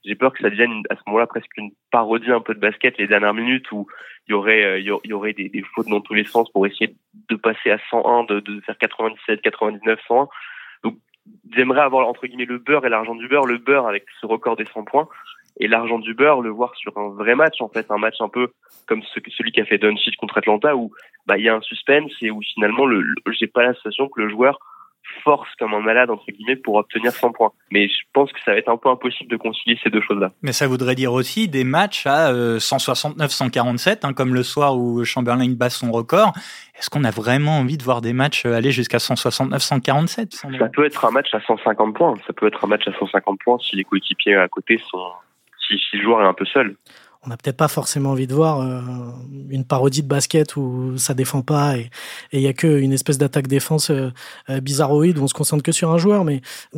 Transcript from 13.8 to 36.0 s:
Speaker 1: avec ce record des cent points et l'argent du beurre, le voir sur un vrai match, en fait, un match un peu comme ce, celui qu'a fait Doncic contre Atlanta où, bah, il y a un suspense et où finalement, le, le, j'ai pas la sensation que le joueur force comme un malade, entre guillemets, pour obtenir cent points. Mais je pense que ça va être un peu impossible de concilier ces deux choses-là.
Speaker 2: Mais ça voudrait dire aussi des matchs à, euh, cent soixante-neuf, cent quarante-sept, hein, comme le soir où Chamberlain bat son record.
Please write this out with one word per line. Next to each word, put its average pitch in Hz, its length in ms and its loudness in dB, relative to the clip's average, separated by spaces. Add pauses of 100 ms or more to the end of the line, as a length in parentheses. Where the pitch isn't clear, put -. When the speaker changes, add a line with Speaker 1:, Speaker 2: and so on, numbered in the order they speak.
Speaker 1:
avec 101 180 -4 (140)
ce 113 60 -12
record 113 320 -2
des 110 160 -6
cent 110 100 -10
points 151 240 0 (520)
et 110 80 0
l'argent 113 320 -2
du 110 160 -8
beurre, 139 260 4
le 113 80 -4
voir 120 260 -6
sur - 220 -12
un 104 120 -6
vrai 107 260 0
match, 151 260 2
en 110 80 -6
fait, 113 220 -6
un 104 60 -2
match 110 220 -2
un 110 80 -2
peu 123 220 -2 (380)
comme 110 160 -2 (100)
ce, - 60 -8 (180)
celui 113 160 -4
qu'a 107 120 2
fait 104 120 2
Doncic 107 400 0
contre 110 200 -4
Atlanta 110 380 2
où, 117 160 -4 (360)
bah, 101 100 2
il 107 80 -2
y 113 40 6
a 113 60 4
un 110 60 -2
suspense 143 500 0 (100)
et 110 100 -2
où 107 100 -8
finalement, 107 440 0
le, 110 160 2
le, - 140 -2 (240)
j'ai 110 80 0
pas 120 160 2
la 123 120 2
sensation 135 340 -4
que 127 100 -8
le 107 100 -2
joueur 123 300 2 (640)
force - 260 2 (100)
comme 107 140 -2
un 104 80 0
malade, 117 280 4
entre 107 220 -4
guillemets, 110 240 -4
pour 117 200 -4
obtenir 113 360 0
cent 120 200 0
points. 113 200 2 (200)
Mais 101 160 2
je - 100 -4 (160)
pense 139 180 4
que - 120 -16
ça 113 80 0
va 101 60 2
être 113 120 -2
un 117 80 2
peu 131 120 0
impossible 123 400 -4
de 117 80 -4
concilier 113 460 -4
ces 113 60 0
deux 107 120 0
choses-là. 98 300 -2 (100)
Speaker 2:
Mais 135 120 -2
ça 147 120 0
voudrait 127 300 0
dire 127 180 0
aussi 131 340 0
des 135 180 0
matchs 160 420 0
à, 147 220 4
euh, 120 300 0
cent 135 200 -2
soixante-neuf, 147 500 -2
cent 127 200 -2
quarante-sept, 123 560 0
hein, 139 80 -2
comme 127 200 0
le 123 100 2
soir 139 340 2
où 120 260 0
Chamberlain 123 460 0
bat 123 200 0
son 120 220 -4
record. 160 400 4 (480)